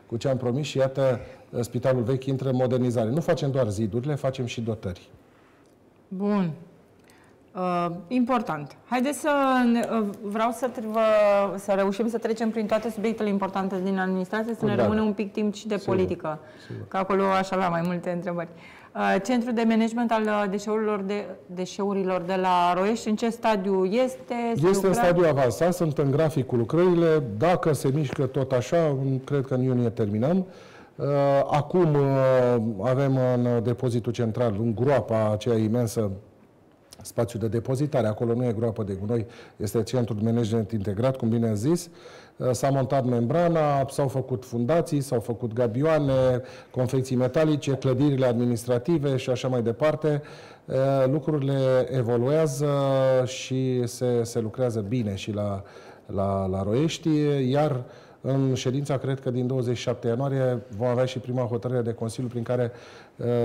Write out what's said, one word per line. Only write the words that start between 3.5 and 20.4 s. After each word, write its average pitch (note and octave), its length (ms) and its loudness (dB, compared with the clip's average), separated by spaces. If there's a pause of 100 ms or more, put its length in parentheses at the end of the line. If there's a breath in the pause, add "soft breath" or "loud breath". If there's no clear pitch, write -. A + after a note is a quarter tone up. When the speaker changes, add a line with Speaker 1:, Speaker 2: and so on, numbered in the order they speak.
Speaker 1:
doar B2+ 180 0
zidurile, A#2 460 -2
facem C3 300 -4
și A#2 160 -6
dotări. G#2+ 480 -6 (960 soft breath)
Speaker 2:
Bun. G3 440 0 (1040 loud breath)
Uh, F3 320 -2 (200)
important. A3+ 680 -2 (140)
Haideți B3+ 300 -2
să D#4 100 -2 (420)
ne, A#3 200 2
uh, A3 160 -2 (140)
vreau G#3+ 300 -2
să A#3+ 160 -4
tre-, A#3 240 -6
vă, A3 80 -2 (580)
să G3 180 -4
reușim G3 340 0
să A3+ 80 -4
trecem A3+ 320 -2
prin A3 160 -2
toate A3 240 -2
subiectele G#3+ 400 -4
importante F#3+ 540 -2
din F#3+ 160 -2
administrație, F#3+ 600 -2
să - 60 -2
ne - 100 0
Speaker 1:
Da. - 60 0
Speaker 2:
rămână G#3+ 200 2
un G#3+ 120 0
pic G3+ 180 -6
timp G#3+ 220 -2
și G#3+ 140 -12
de G#3 100 -2
Speaker 1:
Sigur, F#3+ 180 -2
Speaker 2:
politică, E3+ 440 -2 (280 loud breath)
Speaker 1:
sigur. A2 200 -12
Speaker 2:
că F#3 100 -4
acolo F#3+ 260 2
aș F#3+ 280 2
avea F#3 180 2
mai E3+ 160 0
multe F3+ 260 -4
întrebări. F3 360 -4 (480 loud breath)
Uh, G3+ 280 2
Centrul B3 300 0
de A3+ 140 0
Management A3+ 440 2
al, A3 100 0
uh, G#3 280 0